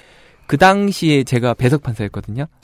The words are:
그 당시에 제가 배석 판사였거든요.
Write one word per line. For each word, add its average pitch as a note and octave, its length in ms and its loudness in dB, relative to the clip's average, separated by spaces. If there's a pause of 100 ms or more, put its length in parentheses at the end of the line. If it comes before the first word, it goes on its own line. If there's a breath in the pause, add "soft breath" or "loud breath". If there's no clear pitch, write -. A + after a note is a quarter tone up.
(460 loud breath)
그 C#3+ 100 -2
당시에 F#3 680 2
제가 A#2+ 300 -2
배석 C3+ 280 0
판사였거든요. A2 640 -8 (180)